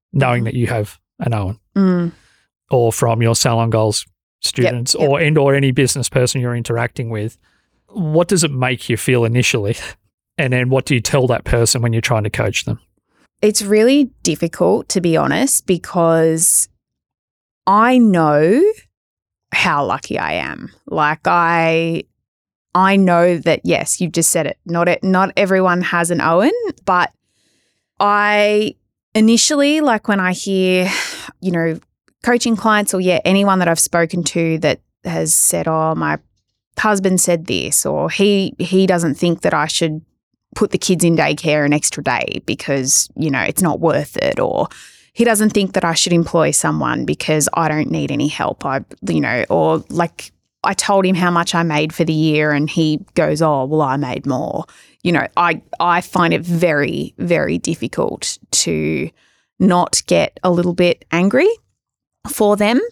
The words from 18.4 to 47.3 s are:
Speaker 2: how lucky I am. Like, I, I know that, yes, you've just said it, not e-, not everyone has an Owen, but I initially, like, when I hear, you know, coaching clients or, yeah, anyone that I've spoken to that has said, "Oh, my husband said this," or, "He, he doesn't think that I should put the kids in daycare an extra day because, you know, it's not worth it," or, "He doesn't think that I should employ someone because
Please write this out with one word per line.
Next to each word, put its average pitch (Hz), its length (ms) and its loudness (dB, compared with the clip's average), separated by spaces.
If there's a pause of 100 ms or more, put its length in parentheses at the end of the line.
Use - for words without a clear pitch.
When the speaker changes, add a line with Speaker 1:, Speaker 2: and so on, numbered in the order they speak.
Speaker 2:
how 147 320 0
lucky - 320 -4
I 78 180 -4
am. 73 360 -8 (160)
Like, 156 400 -2
I, 165 800 0 (680)
I 190 220 4
know 180 440 4
that, 156 260 0
yes, - 360 -2
you've 175 120 -4
just 165 180 0
said 160 160 0
it, - 180 -8
not 170 240 -2
e-, 170 140 0
not 190 340 0
everyone 185 460 2
has 170 300 -2
an 170 80 -2
Owen, 185 320 2 (320)
but 180 260 0 (880)
I 208 800 2 (400)
initially, 277 640 4
like, 247 260 0
when 202 140 0
I 185 140 0
hear, 185 540 0 (520)
you 185 100 -4
know, 165 300 -2 (420)
coaching 240 320 0
clients 208 400 0
or, 190 60 -2
yeah, 180 240 2
anyone 190 340 2
that 175 80 0
I've 165 140 0
spoken 170 420 -2
to 165 360 -2
that 160 220 0 (220)
has 165 320 -4
said, 170 320 -2
"Oh, 160 280 0
my 151 240 -4 (600)
husband 196 420 2
said 175 260 0
this," - 380 -4
or, 151 260 -2
"He, 196 480 0
he 185 280 2
doesn't 170 300 0
think 170 240 0
that 160 140 0
I 151 120 0
should 156 360 -4 (520)
put - 160 0
the - 80 -2
kids 180 260 0
in 170 100 4
daycare 151 520 0
an 143 80 2
extra - 280 -4
day - 440 -4
because, 127 680 -2
you 151 140 -2
know, 131 120 -2
it's - 200 -4
not 165 180 -2
worth 151 360 0
it," - 240 -2
or, - 280 -2 (440)
"He 233 120 0
doesn't 214 260 2
think 196 240 0
that 180 100 0
I 165 100 0
should 175 180 -2
employ 165 400 2
someone 131 520 -2
because 151 500 -2